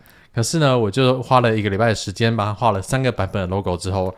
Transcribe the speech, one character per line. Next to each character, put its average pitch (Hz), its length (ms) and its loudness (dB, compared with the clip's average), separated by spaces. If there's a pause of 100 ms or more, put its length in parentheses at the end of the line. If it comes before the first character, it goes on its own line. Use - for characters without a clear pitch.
(360)
可 120 60 0
是 113 160 -2
呢， 139 200 4
我 110 120 2
就 131 320 2
花 127 200 2
了 113 140 2
一 107 60 0
个 104 80 -2
礼 98 80 -2
拜 117 100 2
的 110 80 2
时 - 160 -8
间， 113 240 0
帮 104 120 -2
他 107 60 -4
画 113 180 2
了 98 100 -2
三 131 200 -2
个 127 100 0
版 95 200 -4
本 104 100 -4
的 90 60 -2
logo 95 280 -2
之 87 140 -6
后， 92 280 -2